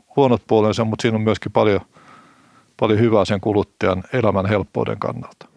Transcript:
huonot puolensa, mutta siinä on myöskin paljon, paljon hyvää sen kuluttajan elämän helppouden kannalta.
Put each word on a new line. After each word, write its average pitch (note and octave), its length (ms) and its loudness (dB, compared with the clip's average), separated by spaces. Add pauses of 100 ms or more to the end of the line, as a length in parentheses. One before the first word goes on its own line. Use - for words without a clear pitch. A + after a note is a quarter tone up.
(160)
huonot C3 320 2
puolensa, A2 380 2
mutta A2 160 -4
siinä A2+ 160 0
on G#2+ 60 -2
myöskin G#2+ 280 -2
paljon, G#2+ 300 2 (960)
paljon G#2+ 200 2
hyvää A2 260 2
sen G2+ 160 -4
kuluttajan G2 640 -2 (100)
elämän G2+ 320 0
helppouden G2+ 540 -2
kannalta. - 560 -10